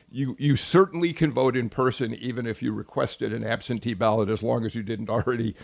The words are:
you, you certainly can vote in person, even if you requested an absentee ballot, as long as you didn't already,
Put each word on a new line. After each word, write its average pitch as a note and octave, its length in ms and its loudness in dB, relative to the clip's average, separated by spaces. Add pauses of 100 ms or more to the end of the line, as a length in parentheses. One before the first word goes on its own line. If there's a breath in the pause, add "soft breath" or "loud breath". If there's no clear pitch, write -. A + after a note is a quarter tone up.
(100)
you, C3 280 -4
you C#3+ 180 4
certainly E3+ 560 4
can D#3 200 2
vote B2+ 240 2
in A#2+ 120 0
person, B2 460 0
even A#2+ 320 -6
if A2+ 160 -6
you A#2+ 100 -2
requested A2 600 -4
an A2+ 100 -4
absentee A#2 520 -4
ballot, A2 340 2
as G#2+ 140 -2
long A#2+ 220 0
as A2 120 -4
you A2+ 60 -4
didn't G#2+ 280 -6
already, A2+ 540 0